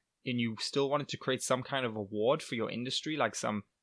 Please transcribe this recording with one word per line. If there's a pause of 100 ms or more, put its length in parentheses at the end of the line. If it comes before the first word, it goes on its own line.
(260)
and
you
still
wanted
to
create
some
kind
of
award
for
your
industry,
like
some (200)